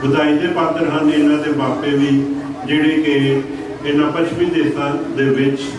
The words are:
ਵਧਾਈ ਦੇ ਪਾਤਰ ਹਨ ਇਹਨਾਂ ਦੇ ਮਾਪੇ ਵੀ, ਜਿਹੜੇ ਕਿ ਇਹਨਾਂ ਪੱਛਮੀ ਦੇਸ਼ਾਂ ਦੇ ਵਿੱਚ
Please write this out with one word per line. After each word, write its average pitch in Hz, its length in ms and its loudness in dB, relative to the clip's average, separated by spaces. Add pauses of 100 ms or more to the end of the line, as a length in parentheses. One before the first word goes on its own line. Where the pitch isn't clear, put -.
ਵਧਾਈ 147 340 2
ਦੇ 170 80 -2
ਪਾਤਰ 165 420 -2
ਹਨ 151 220 2
ਇਹਨਾਂ 147 280 2
ਦੇ 151 140 -2
ਮਾਪੇ 147 380 -2
ਵੀ, 139 340 2 (420)
ਜਿਹੜੇ 151 360 2
ਕਿ 139 400 2 (420)
ਇਹਨਾਂ 147 280 2
ਪੱਛਮੀ 170 320 0
ਦੇਸ਼ਾਂ 143 720 -2
ਦੇ 135 80 2
ਵਿੱਚ 135 360 2 (180)